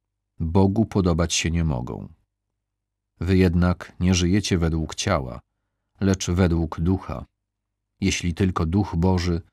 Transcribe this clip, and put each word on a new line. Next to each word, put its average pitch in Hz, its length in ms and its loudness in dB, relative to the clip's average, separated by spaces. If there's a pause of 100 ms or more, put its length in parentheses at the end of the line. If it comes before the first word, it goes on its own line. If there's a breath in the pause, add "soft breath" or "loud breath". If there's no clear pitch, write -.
(400)
Bogu 98 460 2
podobać 87 480 0
się - 160 -2
nie 85 140 0
mogą. 62 480 -4 (1080)
Wy 92 160 2
jednak 90 640 2
nie 90 140 2
żyjecie 90 440 2
według 80 360 -2
ciała, 65 460 -4 (600)
lecz 95 300 0
według 85 500 0
ducha, 82 440 -2 (760)
jeśli 90 340 -2
tylko 90 320 -2
Duch 90 300 -2
Boży 87 460 0 (100)